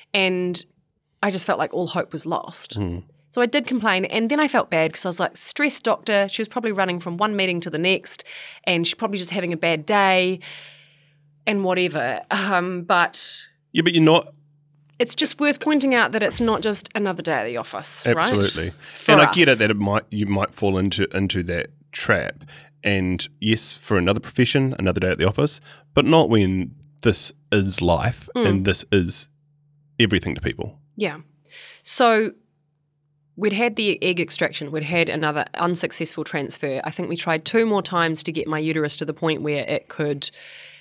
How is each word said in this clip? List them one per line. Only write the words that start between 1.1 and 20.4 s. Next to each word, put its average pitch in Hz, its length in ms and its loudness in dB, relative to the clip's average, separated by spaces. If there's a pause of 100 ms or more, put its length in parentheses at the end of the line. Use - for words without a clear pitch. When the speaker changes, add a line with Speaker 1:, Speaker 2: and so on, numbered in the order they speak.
Speaker 1:
I 202 100 0
just - 140 -4
felt 190 140 0
like 147 140 -4
all 170 140 -2
hope - 260 -6
was 151 120 -8
lost. - 500 -8
Speaker 2:
Hmm. 90 240 -4 (320)
Speaker 1:
So 240 100 0
I 240 60 2
did 277 180 0
complain, 202 400 0
and 226 240 -2
then 294 100 2
I 302 80 2
felt - 220 0
bad 160 240 0
'cause - 120 -8
I 185 40 -4
was 175 100 -4
like, - 160 -2
"Stressed - 480 -4
doctor, 202 460 0
she - 120 -6
was 214 60 -6
probably 226 240 -4
running 185 280 -2
from 175 180 -6
one 214 180 0
meeting 185 260 0
to 175 100 -8
the 156 80 -4
next, 185 440 -2 (400)
and 170 220 0
she's - 80 -2
probably 202 240 -4
just 175 140 -8
having 175 200 -4
a 165 60 -2
bad 160 300 -2
day 185 520 2 (1080)
and 202 160 0
whatever." 170 580 0 (100)
Um, 185 520 -2
but - 640 0 (260)
Speaker 2:
Yeah, 170 100 2
but 175 120 2
you're 160 100 6
not 160 300 6 (680)
Speaker 1:
it's 240 160 -2
just - 240 -2
worth 294 200 2
pointing 277 360 2
out 202 160 2
that 214 100 -2
it's - 180 0
not 220 220 2
just 214 320 -2
another 185 300 -2
day 165 100 -2
at 113 120 0
the 117 120 -4
office, - 480 -8
right? 120 120 4
Speaker 2:
Absolutely. 98 640 2
Speaker 1:
For - 340 2
Speaker 2:
And 147 80 10
I 147 120 6
get 170 160 6
Speaker 1:
us. 127 60 8
Speaker 2:
it 110 40 2
that 107 120 4
it 107 60 0
might, 101 340 2
you 104 160 0
might 98 260 0